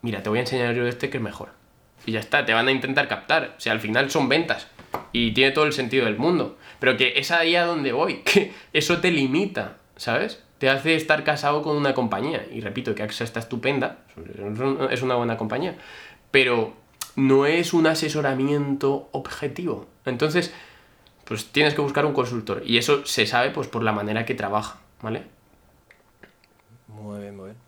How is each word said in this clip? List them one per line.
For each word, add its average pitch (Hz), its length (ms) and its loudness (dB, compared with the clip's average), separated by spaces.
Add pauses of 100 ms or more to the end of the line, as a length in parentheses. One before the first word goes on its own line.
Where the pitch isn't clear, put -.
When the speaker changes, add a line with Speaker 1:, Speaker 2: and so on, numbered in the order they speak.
Speaker 1:
"Mira, 104 200 -4
te 104 60 -4
voy 107 100 0
a 123 40 -2
enseñar 120 320 0
yo 123 120 0
este 120 240 -4
que 139 80 -6
es 117 40 -4
mejor". - 280 -10 (540)
Y 113 80 -4
ya 110 80 0
está, 139 240 0
te 113 100 0
van 117 140 4
a 135 40 4
intentar 135 360 0
captar. 143 480 -2
O - 40 -20
sea, 113 120 -2
al 110 80 -2
final 120 300 0
son 139 180 2
ventas. 165 380 0 (460)
Y 117 200 2
tiene 131 200 4
todo 151 140 4
el 147 60 0
sentido 127 340 0
del 107 120 0
mundo. 143 400 0 (220)
Pero 127 160 4
que 127 220 2
es 139 120 -4
ahí 170 260 2
a 175 80 4
donde 156 280 0
voy, 156 240 0
<laughs> - 80 -14
que - 280 4 (200)
eso 160 280 2
te 180 100 2
limita, 143 680 0 (200)
¿sabes? 147 460 -2 (160)
Te 135 120 2
hace 139 240 2
estar 156 300 0
casado 147 380 0
con 151 140 0
una 139 180 2
compañía. 120 580 -2
Y - 80 -8
repito, 110 340 -4
que 107 80 -6
axa 107 220 -6
está 117 160 -6
estupenda, 131 580 -4 (180)
es 101 420 -10
un-, 135 320 0
es 123 120 -2
una 127 140 0
buena 120 200 0
compañía, 123 400 -4 (540)
pero 123 420 4 (440)
no 135 300 6
es 170 280 2
un 160 120 6
asesoramiento 143 1300 0
objetivo. 139 760 -6 (180)
Entonces, 151 480 0 (720)
pues 107 260 -8
tienes 147 240 4
que 151 60 0
buscar 143 260 0
un 147 80 0
consultor. 117 500 -2
Y 117 140 4
eso 139 280 2
se 107 200 0
sabe, 123 240 2
pues, 147 180 -6
por 113 140 -4
la 110 100 2
manera 107 320 -2
que 120 100 -4
trabaja, 104 440 -4 (240)
¿vale? 110 220 -8 (1600)
Speaker 2:
Muy 104 320 -14
bien, 101 160 -12
muy 95 100 -16
bien. 107 100 -16 (120)